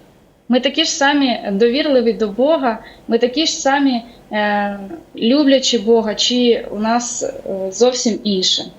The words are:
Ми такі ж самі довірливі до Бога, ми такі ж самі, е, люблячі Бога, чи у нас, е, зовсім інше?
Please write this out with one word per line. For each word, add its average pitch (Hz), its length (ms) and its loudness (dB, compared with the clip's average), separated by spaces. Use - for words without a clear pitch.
Ми 247 100 2
такі 277 240 0
ж 320 80 -2
самі 277 480 2
довірливі 240 600 2
до 208 140 -2
Бога, 254 520 0
ми 226 100 2
такі 247 280 0
ж 311 60 -2
самі, 269 500 0
е, 208 480 -2
люблячі 269 600 2
Бога, 214 380 2
чи 247 560 0
у 202 80 -8
нас, 233 440 -2
е, 190 480 -6
зовсім 233 520 0
інше? 190 400 -2